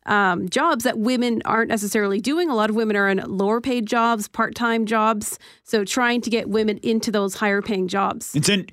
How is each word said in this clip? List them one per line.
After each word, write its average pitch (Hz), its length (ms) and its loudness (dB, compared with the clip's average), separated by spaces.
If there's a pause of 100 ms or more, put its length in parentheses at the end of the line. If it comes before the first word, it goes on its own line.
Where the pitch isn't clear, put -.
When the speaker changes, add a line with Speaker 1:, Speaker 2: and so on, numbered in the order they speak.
Speaker 1:
um, 190 420 2
jobs 302 360 0
that 240 160 0
women 240 440 0
aren't 220 260 2
necessarily 202 520 0
doing. 311 300 0
A 240 40 0
lot 214 140 2
of 214 60 0
women 214 200 0
are 202 140 2
in 190 160 2
lower 196 340 0
paid 247 280 -2
jobs, 233 400 0
part-time 226 580 -2
jobs. 214 540 0 (240)
So 208 200 0
trying 240 380 0
to 233 80 -6
get 214 220 -2
women 214 320 2
into 226 280 0
those 196 220 0
higher 202 300 0
paying 190 240 -2
jobs. 196 480 -4
Speaker 2:
It's 151 120 0
in, 202 260 2